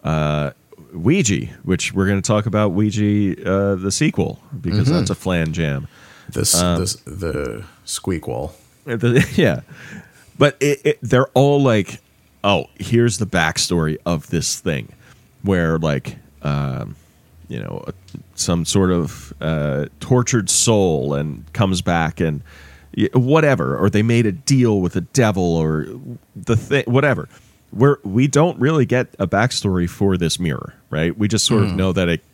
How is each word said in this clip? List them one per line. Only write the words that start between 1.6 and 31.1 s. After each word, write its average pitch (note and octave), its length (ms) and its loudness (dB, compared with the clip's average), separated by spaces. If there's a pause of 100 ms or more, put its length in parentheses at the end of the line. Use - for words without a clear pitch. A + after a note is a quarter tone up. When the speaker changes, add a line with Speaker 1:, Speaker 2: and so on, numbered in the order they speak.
Speaker 1:
which - 280 -2
we're G2 160 0
gonna G2 140 0
talk G#2 240 0
about G#2 280 0
Ouija, G#2 580 2 (180)
uh, G2 260 2
the F#2+ 160 -4
sequel, - 480 -2 (220)
because G#2 260 0
Speaker 2:
Mm-hmm. E3 120 2
Speaker 1:
that's F#2+ 100 0
a F#2+ 60 -2
flan E2 360 -2
jam. D2+ 360 -4 (420)
Speaker 2:
The - 120 -6
s-, - 200 2
Speaker 1:
Um, F2 160 2
Speaker 2:
the F2 60 0
s-, - 140 -4 (100)
the C#2+ 560 -6 (200)
squeak - 440 -6
wall. B1 260 -8 (340)
Speaker 1:
Uh, A#2+ 100 -4
the, A#2+ 340 2
<laughs> - 40 -6
yeah. G2 260 2 (760)
But C#3+ 220 2
it, C#3+ 260 0
it, D3 160 0
they're B2+ 320 2
all C#3+ 300 4
like, A2 360 2 (440)
"Oh, G2 320 2
here's A#2 420 2
the G#2+ 80 -2
backstory D#2+ 800 0
of E2 240 -2
this - 300 -2
thing," C#2 300 -4 (520)
where, E2+ 380 2
like, D2 380 -2 (260)
um, C#2 520 -4 (520)
you - 120 -10
know, G1+ 280 -10
uh, - 40 -12 (440)
some E2+ 280 -2
sort F#2 280 2
of, E2+ 500 -2
uh, D2 460 -2 (120)
tortured A#2+ 520 0
soul D#2+ 640 2
and D2 380 -6
comes F#2 280 0
back E2 380 -2
and D#2 220 -2 (540)
y-, G#2+ 180 2
whatever, B2+ 640 2
or F2+ 140 2
they G#2+ 140 2
made A#2 240 4
a G2+ 40 0
deal A2+ 480 2
with F2+ 140 -2
the F2+ 80 -2
devil F#2 540 0
or D#2 320 0 (480)
the A2+ 200 -2
thi-, B2+ 300 0
whatever. B2 420 0 (440)
We're, C3+ 320 4
we A2+ 240 0
don't D3+ 320 2
really C#3 260 2
get B2+ 220 0 (100)
a G2 80 -2
backstory F#2+ 640 0
for G2 260 0
this E2+ 240 0
mirror, E2 360 -6 (160)
right? E2 260 -2